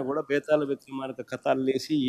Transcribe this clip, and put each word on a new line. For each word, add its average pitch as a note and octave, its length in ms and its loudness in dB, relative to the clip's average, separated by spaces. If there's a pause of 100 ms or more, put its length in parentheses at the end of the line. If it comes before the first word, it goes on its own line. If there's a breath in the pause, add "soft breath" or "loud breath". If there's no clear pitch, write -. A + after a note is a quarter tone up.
కూడా C#3 200 -2
బేతాళ D3+ 440 2
విక్రమార్క C3+ 560 -6
కథలు C3 400 -2
లేసి C3 320 0 (160)